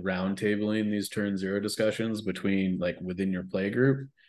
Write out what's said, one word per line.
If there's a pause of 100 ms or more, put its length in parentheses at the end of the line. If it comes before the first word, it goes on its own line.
round
tabling
these
turn
zero
discussions
between,
like,
within
your
play
group (200)